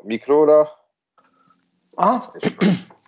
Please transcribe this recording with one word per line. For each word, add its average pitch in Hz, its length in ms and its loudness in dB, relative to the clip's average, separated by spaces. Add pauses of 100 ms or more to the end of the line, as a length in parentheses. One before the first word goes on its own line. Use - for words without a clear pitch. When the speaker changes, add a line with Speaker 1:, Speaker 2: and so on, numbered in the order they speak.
Speaker 1:
Mikróra. 147 640 2 (1300)
Speaker 2:
Aha. 214 440 -2
Speaker 1:
És - 140 -6
akkor - 160 -2
Speaker 2:
<clears throat> - 260 -4 (140)